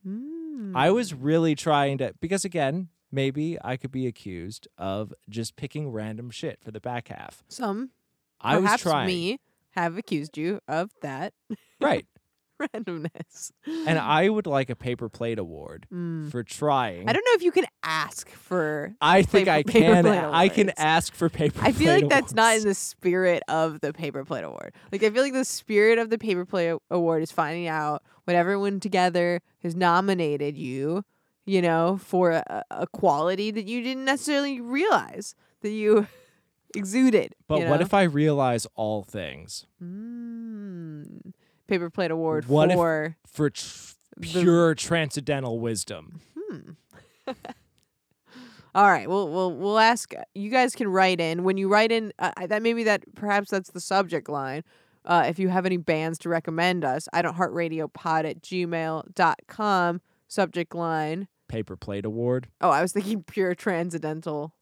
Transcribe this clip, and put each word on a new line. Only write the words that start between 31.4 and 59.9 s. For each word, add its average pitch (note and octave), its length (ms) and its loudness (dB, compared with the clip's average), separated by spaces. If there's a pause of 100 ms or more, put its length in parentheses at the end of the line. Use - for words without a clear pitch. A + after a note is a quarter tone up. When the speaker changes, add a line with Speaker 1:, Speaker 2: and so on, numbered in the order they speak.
Speaker 1:
you G3 160 2
know, E3+ 400 2
for F3+ 300 2
a, - 380 -2
a - 160 -6
quality F#3 640 0
that G#3 160 -6
you A#3+ 160 -6
didn't C4 220 -6
necessarily C#4 560 0
realize B3 760 -2 (280)
that G#3 80 -4
you G#3+ 360 4 (340)
<laughs> - 360 -20
exuded, G#3 580 2 (140)
Speaker 2:
But D#3 140 2
Speaker 1:
you E3+ 40 0
Speaker 2:
what D3+ 140 4
Speaker 1:
know? - 60 2
Speaker 2:
if - 80 -2
I G3 100 6
realize C#3+ 600 2 (100)
all G#2+ 260 -2
things? E2 640 -12 (160)
Speaker 1:
Mm. G#3 1500 -12 (340)
Paper F3 240 -2
plate F3 200 -4
award D#3+ 380 -2
Speaker 2:
What D3+ 220 6
if F3+ 60 4
Speaker 1:
for D#3+ 400 0 (100)
Speaker 2:
for D3 240 -2
tr-, - 440 -14 (220)
Speaker 1:
the E3+ 100 -12 (160)
Speaker 2:
pure E3+ 320 6
transcendental C#3 840 -2
wisdom? G#2 600 -6 (160)
Speaker 1:
Hmm. E4+ 340 -12 (560)
<laughs> C4 60 -10 (1400)
All G3+ 160 8
right, C#3+ 200 4
we'll, F#3+ 240 0
we'll, F3+ 240 0
we'll G3+ 240 0
ask. A3+ 320 2 (220)
You G3+ 140 -8
guys B3+ 280 2
can A#3 100 -2
write F#3 340 4
in. E3 220 -2
When F#3+ 140 2
you F#3+ 120 -2
write A3 220 4
in, A3+ 300 -2
uh, F#3 260 -4
that G#3+ 160 -2
maybe A#3 220 0
that G#3 180 2 (140)
perhaps G3+ 340 -2
that's F#3+ 200 -4
the F3+ 100 -12
subject E3+ 480 0
line. C#3+ 340 -6 (420)
Uh, E3+ 220 4
if E3 140 -2
you F#3+ 80 2
have F3+ 180 0
any F#3 100 0
bands D#3+ 440 -2
to - 80 -8
recommend E3+ 560 0
us, C3+ 280 -2
I F3 100 0
don't E3+ 120 -2
heart E3+ 180 -2
radio D#3+ 360 -4
pod D#3+ 380 -2
at D#3 160 -8
gmail E3 720 -4
dot E3 340 2
com, F3+ 520 0 (280)